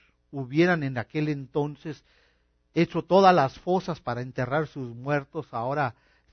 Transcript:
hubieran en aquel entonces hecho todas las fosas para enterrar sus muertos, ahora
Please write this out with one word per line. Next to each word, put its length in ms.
hubieran 520
en 140
aquel 320
entonces 720
hecho 300
todas 300
las 260
fosas 420
para 200
enterrar 460
sus 260
muertos, 580
ahora 440